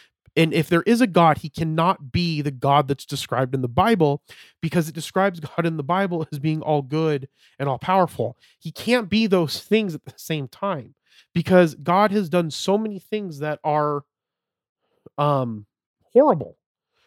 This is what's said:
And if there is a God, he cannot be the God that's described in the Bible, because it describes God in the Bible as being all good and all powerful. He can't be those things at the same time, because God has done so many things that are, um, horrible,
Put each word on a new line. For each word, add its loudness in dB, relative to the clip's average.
And 4
if 0
there 2
is 2
a 4
God, 4
he -12
cannot -2
be -2
the -4
God 2
that's -4
described -4
in -4
the -4
Bible, 2
because -2
it -14
describes -2
God -4
in -2
the -4
Bible -2
as -8
being -2
all 0
good -2
and -4
all -4
powerful. 0
He -12
can't -2
be 2
those 0
things 0
at -16
the -20
same -8
time, -8
because 4
God 2
has 0
done -2
so 0
many -6
things -8
that -6
are, 0
um, -2
horrible, 4